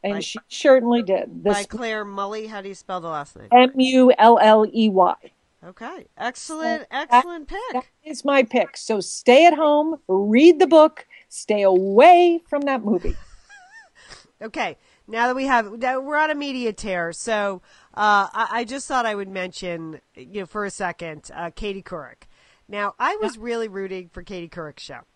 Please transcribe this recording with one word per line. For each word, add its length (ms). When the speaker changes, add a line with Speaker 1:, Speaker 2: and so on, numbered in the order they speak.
Speaker 1:
And 120
Speaker 2:
By 60
Speaker 1:
she 260
certainly 560
did. 400
The 80
Speaker 2:
by 160
Speaker 1:
Sp- 20
Speaker 2:
Claire 360
Mully. 420
How 140
do 80
you 40
spell 280
the 80
last 260
name? 160
Speaker 1:
M 280
U 380
L 220
L 340
E 160
Y. 240
Speaker 2:
Okay. 400
Excellent, 680
Speaker 1:
So 60
that 240
Speaker 2:
excellent 360
pick. 100
Speaker 1:
that 100
is 180
my 200
pick. 340
So 240
stay 440
at 100
home, 520
read 520
the 80
book, 380
stay 360
away 840
from 140
that 240
movie. 360
<laughs> 40
Speaker 2:
Okay. 360
Now 200
that 80
we 120
have, 340
that 220
we're 120
on 160
a 40
media 360
tear, 400
so, 500
uh, 380
I, 200
I 120
just 240
thought 180
I 100
would 120
mention, 720
you 260
know, 40
for 200
a 40
second, 680
uh, 180
Katie 280
Couric. 420
Now, 300
I 180
was 180
Speaker 1:
Yeah. 80
Speaker 2:
really 240
rooting 460
for 100
Katie 240
Couric's 360
show. 160